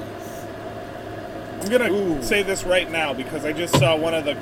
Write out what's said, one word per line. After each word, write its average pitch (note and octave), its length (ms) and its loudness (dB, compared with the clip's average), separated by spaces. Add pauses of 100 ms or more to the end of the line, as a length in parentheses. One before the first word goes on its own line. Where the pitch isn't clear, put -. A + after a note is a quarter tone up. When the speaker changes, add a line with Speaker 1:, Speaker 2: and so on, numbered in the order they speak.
(1600)
Speaker 1:
I'm F#3+ 80 -4
gonna A#3 220 4
Speaker 2:
Ooh. F3 320 2
Speaker 1:
say G3+ 180 4
this F#3+ 220 0
right F3+ 260 2
now D#3 240 0
because C3+ 320 -6
I D3+ 60 0
just E3 260 0
saw E3 180 6
one D#3+ 180 2
of D#3+ 120 0
the D3 60 0 (100)